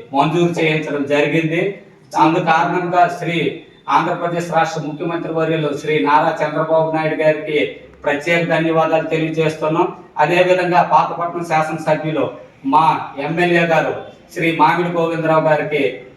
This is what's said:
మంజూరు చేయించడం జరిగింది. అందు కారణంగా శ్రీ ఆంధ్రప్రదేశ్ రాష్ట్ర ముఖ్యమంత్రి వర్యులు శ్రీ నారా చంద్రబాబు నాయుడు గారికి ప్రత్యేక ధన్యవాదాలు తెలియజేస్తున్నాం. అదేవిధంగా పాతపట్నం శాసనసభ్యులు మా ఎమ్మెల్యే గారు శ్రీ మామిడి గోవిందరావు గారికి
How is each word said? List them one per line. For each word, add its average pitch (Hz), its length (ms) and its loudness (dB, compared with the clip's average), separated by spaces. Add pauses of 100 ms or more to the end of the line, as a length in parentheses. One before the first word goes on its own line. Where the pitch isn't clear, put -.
(160)
మంజూరు 165 440 2
చేయించడం 151 440 0 (100)
జరిగింది. 156 480 0 (640)
అందు 165 160 4 (120)
కారణంగా 175 520 2 (160)
శ్రీ 165 180 -4 (560)
ఆంధ్రప్రదేశ్ 170 640 -2
రాష్ట్ర 156 320 0
ముఖ్యమంత్రి 160 500 -6
వర్యులు 156 320 0 (100)
శ్రీ 151 140 -2 (140)
నారా 156 220 4 (120)
చంద్రబాబు 156 540 0
నాయుడు 156 280 -2
గారికి 151 340 0 (460)
ప్రత్యేక 170 380 0 (120)
ధన్యవాదాలు 160 600 0
తెలియజేస్తున్నాం. 160 760 0 (340)
అదేవిధంగా 175 600 4 (120)
పాతపట్నం 165 580 0
శాసనసభ్యులు 156 760 0 (480)
మా 156 120 6 (400)
ఎమ్మెల్యే 170 480 2
గారు - 200 2 (400)
శ్రీ 165 160 0 (120)
మామిడి 170 360 2
గోవిందరావు 160 520 0
గారికి 147 340 0 (340)